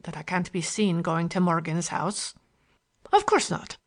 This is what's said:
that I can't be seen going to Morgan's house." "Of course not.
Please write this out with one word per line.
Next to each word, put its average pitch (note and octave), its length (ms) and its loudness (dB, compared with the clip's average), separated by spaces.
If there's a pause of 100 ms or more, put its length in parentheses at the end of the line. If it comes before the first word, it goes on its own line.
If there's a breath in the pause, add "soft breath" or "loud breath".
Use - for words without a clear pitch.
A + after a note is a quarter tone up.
that - 120 -10
I D3+ 60 -10
can't F3+ 300 -2
be F3 100 -2
seen F3 400 0
going E3+ 280 0
to F#3+ 100 0
Morgan's E3 480 2
house." - 460 -4 (800)
"Of G#4 140 6
course F4 240 2
not. - 260 -6 (100)